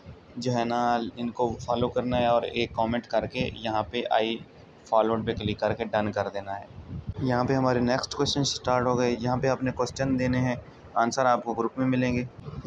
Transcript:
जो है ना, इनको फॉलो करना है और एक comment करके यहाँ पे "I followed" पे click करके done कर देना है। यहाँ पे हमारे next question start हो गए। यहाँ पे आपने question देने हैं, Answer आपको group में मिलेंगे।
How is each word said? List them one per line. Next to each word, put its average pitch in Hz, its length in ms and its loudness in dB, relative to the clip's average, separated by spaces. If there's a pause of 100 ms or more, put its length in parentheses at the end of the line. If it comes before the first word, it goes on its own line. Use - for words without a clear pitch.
(380)
जो 123 140 -2
है 120 120 2
ना, 120 440 2 (100)
इनको 117 380 -2 (100)
फॉलो 120 220 0
करना 123 280 0
है 120 120 4
और 117 160 4
एक 117 320 -2
comment 113 300 0
करके 117 540 -2
यहाँ 107 340 0
पे 120 200 -2
"I 113 220 2 (580)
followed" 110 320 4
पे 113 80 0
click 104 240 -2
करके 110 260 0
done 107 260 0
कर 101 120 0
देना 98 300 -6
है। 101 160 -10 (520)
यहाँ 127 240 2
पे 135 100 2
हमारे 127 260 2
next 123 340 0
question 143 280 0
start 127 440 0
हो 123 80 2
गए। 120 220 2
यहाँ 123 220 -2
पे 135 100 0
आपने 127 220 0
question 131 460 -2
देने 127 220 0
हैं, 127 260 0 (340)
Answer 120 280 2
आपको 120 280 2
group 113 240 0
में 131 80 0
मिलेंगे। 127 420 0 (380)